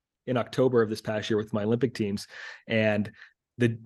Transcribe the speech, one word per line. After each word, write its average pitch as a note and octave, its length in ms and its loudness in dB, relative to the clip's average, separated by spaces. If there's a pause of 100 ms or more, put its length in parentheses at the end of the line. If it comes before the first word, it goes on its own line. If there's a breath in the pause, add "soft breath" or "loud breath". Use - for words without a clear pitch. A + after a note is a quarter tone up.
(280)
in B2+ 100 0
October B2 460 2
of G#2 80 0
this G#2+ 100 -6
past G#2+ 260 -4
year A2 100 2
with G#2+ 160 -4
my G#2+ 100 0
Olympic A#2+ 320 0
teams, G#2 320 -4 (400 loud breath)
and G#2+ 440 0 (460 loud breath)
the A#2 280 2